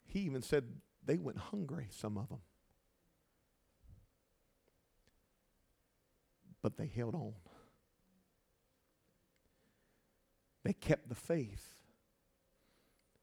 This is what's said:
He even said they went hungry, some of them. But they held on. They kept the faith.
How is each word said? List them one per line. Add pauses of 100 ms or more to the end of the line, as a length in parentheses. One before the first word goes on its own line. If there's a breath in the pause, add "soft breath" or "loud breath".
He
even
said (420)
they
went
hungry,
some
of
them. (4000)
But
they
held
on. (3250 loud breath)
They
kept
the
faith. (1500 soft breath)